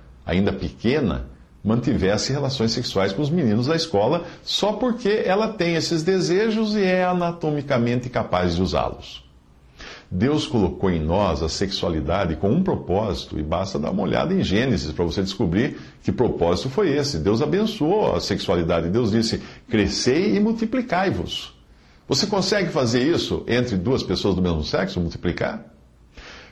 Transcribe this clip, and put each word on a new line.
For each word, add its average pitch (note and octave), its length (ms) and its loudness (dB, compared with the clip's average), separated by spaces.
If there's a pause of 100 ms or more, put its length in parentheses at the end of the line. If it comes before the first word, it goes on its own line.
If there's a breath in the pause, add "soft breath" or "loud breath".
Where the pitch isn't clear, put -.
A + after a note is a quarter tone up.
(260 loud breath)
ainda F#2+ 260 2
pequena, F#2+ 800 -2 (360 loud breath)
mantivesse G#2+ 680 2
relações C3+ 400 0
sexuais G2 400 0
com D3+ 120 -2
os C#3+ 80 0
meninos B2 340 2
da D#3+ 100 2
escola D3+ 480 2 (200 loud breath)
só - 300 0
porque G#3+ 520 0
ela G3+ 220 2
tem E3+ 260 0
esses D#3+ 300 0
desejos G3+ 720 2
e G3+ 80 2
é F#3 200 4
anatomicamente D3+ 1040 0
capaz F2+ 480 0
de F2+ 60 2
usá-los. - 640 -2 (840 loud breath)
Deus C#3+ 360 0
colocou F#2+ 460 0
em E2 100 0
nós E2 400 2
a D#2+ 80 -2
sexualidade F2 840 -2
com G2+ 160 0
um F3 100 4
propósito, G2+ 760 -2
e D#2 40 -4
basta E2 360 -2
dar - 100 -2
uma G2 140 -2
olhada C#2+ 320 0
em F3 80 2
Gênesis G2+ 480 0
pra F2 120 -2
você E2+ 200 0
descobrir F#2+ 540 0 (260 loud breath)
que - 80 0
propósito F#2 580 2
foi E3 260 2
esse. C#3 220 -2
Deus G2+ 240 2
abençoou F#3+ 720 0
a E2+ 60 0
sexualidade. E2+ 680 0
Deus G#2+ 220 2
disse, G#2+ 300 0 (260 loud breath)
"Crescei C3 680 2
e G3+ 40 2
multiplicai-vos." G#3 1160 -2 (520 soft breath)
Você E3 200 0
consegue G3 420 0
fazer B2+ 320 2
isso C3 460 0
entre A#2+ 280 0
duas A2+ 280 0
pessoas F#2+ 320 0
do F#2 60 0
mesmo E2+ 220 0
sexo, F#2 380 -2
multiplicar? - 640 -4 (880 loud breath)